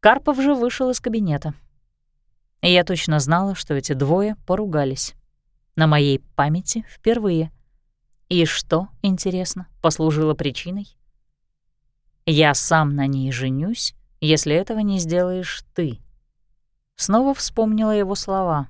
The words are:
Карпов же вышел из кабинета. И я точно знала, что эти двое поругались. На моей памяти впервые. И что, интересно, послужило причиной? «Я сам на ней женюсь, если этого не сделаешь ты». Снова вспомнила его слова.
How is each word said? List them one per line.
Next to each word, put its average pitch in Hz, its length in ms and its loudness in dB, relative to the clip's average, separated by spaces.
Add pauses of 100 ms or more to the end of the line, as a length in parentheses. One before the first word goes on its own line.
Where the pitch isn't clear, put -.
Карпов 269 400 4
же 285 140 2
вышел 254 360 -2
из 247 100 -2
кабинета. 170 540 -4 (1080)
И 180 100 4
я 180 120 6
точно 160 340 -2
знала, 170 360 0
что - 200 -6
эти 139 200 -4
двое 180 420 0 (100)
поругались. 156 680 -2 (600)
На 160 120 4
моей 143 340 2 (140)
памяти 160 540 -2
впервые. 196 640 -2 (760)
И 175 160 2
что, 165 440 -2 (140)
интересно, 185 640 -2 (140)
послужило 156 540 2
причиной? 170 600 -8 (1300)
«Я 151 280 4
сам 151 400 2
на 139 120 0
ней 135 260 -2
женюсь, 135 600 -4 (260)
если 151 340 2
этого 214 260 -2
не 202 180 0
сделаешь 180 680 -2 (100)
ты». 135 240 -4 (1000)
Снова 254 380 2
вспомнила 220 560 0
его 202 240 0
слова. 180 560 -2